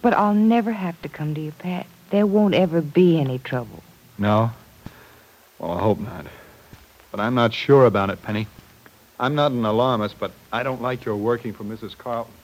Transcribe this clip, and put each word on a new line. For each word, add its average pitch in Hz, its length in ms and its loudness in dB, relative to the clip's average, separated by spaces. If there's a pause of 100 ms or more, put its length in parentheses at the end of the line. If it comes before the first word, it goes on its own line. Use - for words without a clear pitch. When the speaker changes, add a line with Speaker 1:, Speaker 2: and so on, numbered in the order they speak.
Speaker 1:
But 240 120 4
I'll 208 200 2
never 220 380 2
have 185 300 -6
to 156 80 -10
come 151 260 -6
to 156 60 -6
you, 151 100 -8
Pat. 180 340 -8 (260)
There 208 140 4
won't 202 300 2
ever 165 260 2
be 165 380 4
any 131 200 -2
trouble. 123 440 -8 (340)
Speaker 2:
No? 107 340 2 (1080)
Well, 85 140 -8
I 87 80 -6
hope 104 180 0
not. 90 280 -12 (840)
But - 80 -8
I'm 113 160 -2
not 117 180 2
sure 139 320 6
about 98 240 2
it, 92 140 -6
Penny. 110 240 -6 (720)
I'm 131 160 -2
not 147 160 2
an 120 140 -2
alarmist, 110 520 0
but 95 140 -6 (200)
I 117 120 -4
don't 127 180 -6
like 127 240 -6
your 107 120 -4
working 117 360 -2
for 104 100 -14
Missus 110 300 -12
Carlton. 117 400 -8 (100)